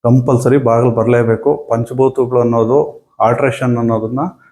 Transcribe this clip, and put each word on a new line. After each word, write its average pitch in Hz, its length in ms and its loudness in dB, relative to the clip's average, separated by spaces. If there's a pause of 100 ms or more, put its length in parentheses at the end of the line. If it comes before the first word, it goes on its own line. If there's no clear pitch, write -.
ಕಂಪಲ್ಸರಿ 127 540 2
ಬಾಗಿಲು 117 340 2
ಬರಲೇಬೇಕು. 117 800 0
ಪಂಚಭೂತಗಳು 123 680 0
ಅನ್ನೋದು, 117 680 -2 (120)
ಆಲ್ಟ್ರೇಷನ್ 120 580 0
ಅನ್ನೋದನ್ನ 113 420 -4 (320)